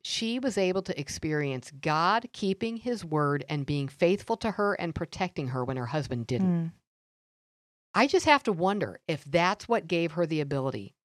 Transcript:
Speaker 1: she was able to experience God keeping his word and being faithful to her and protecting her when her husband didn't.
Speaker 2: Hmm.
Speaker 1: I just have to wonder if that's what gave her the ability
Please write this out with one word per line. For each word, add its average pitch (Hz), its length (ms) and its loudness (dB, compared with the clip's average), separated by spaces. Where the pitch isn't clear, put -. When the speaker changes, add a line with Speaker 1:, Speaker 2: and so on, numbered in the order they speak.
Speaker 1:
she 226 340 -2
was 254 200 -2
able 190 260 2
to - 160 -6
experience 143 720 -4
God 175 520 2
keeping 208 440 -2
his 220 280 -6
word 147 440 0
and 147 160 -4
being 143 220 -2
faithful 190 500 2
to 220 140 -2
her 202 240 2
and 170 180 -4
protecting 170 540 -4
her 127 160 -2
when 127 140 -4
her 123 100 -4
husband 127 400 -4
didn't. 175 320 2
Speaker 2:
Hmm. 165 80 -2
Speaker 1:
I 226 120 6
just 359 180 2
have 285 180 6
to 220 100 2
wonder 175 540 0
if 156 160 -2
that's 175 440 2
what 226 200 0
gave 170 240 0
her 170 140 0
the 156 160 0
ability 131 520 -4